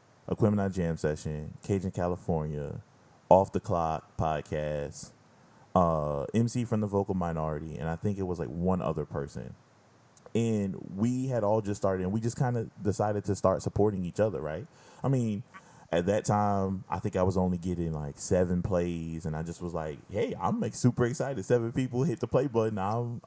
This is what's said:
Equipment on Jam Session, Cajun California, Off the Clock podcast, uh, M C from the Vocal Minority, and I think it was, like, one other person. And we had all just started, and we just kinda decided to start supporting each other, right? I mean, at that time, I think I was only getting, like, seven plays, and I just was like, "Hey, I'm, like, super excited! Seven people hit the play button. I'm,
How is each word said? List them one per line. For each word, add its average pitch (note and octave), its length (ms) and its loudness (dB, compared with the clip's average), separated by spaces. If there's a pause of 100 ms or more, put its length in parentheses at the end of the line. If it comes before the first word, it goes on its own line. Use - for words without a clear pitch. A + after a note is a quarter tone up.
(300)
Equipment G#2 320 2
on G2 100 0
Jam E2+ 260 -2
Session, D2+ 560 -4 (100)
Cajun F#2+ 280 -2
California, D#2 880 -2 (480)
Off F#2+ 220 8
the F#2+ 80 -2
Clock E2 580 -2
podcast, D2+ 960 -4 (640)
uh, D2+ 480 2 (100)
M A#2 140 2
C A#2+ 180 -2
from A2 160 0
the G#2+ 60 0
Vocal G2 280 0
Minority, D#2+ 640 -2
and D2+ 100 -4
I E2 80 -2
think G2 220 -2
it G2 60 -4
was, F2+ 160 -2
like, C#2 100 -4
one F2 320 0
other D#2 240 -2
person. C#2 480 -8 (840)
And G#2+ 400 2 (200)
we B2 320 0
had A#2+ 160 0
all G#2+ 180 4
just G2+ 200 -4
started, F#2+ 220 2
and F#2 80 0
we A2 80 0
just A2+ 180 -2
kinda B2 300 0 (140)
decided G#2 440 0
to G2+ 100 0
start F#2 260 4
supporting G2+ 420 2
each F2 160 -4
other, G2 220 2
right? D#2+ 260 -6 (360)
I - 40 0
mean, A#2 360 0 (480)
at E2+ 140 2
that G2+ 180 2
time, G2 640 2
I F2+ 100 -4
think G2 160 -4
I F#2 80 4
was F#2 120 4
only F#2 220 2
getting, E2+ 360 -2
like, D2+ 260 -6
seven F2+ 420 4
plays, E2+ 640 -2
and D#2 100 -4
I D#2 80 -4
just E2+ 180 -8
was F2 120 -6
like, D#2 240 -6 (120)
"Hey, G#2+ 300 -2
I'm, A3 200 0
like, B2+ 160 -4
super B2 300 4
excited! B2+ 380 -4
Seven A#2 280 2
people B2+ 320 -2
hit A#2 160 -2
the A#2+ 80 -2
play C#3 200 2
button. A2 300 0
I'm, A2+ 500 -2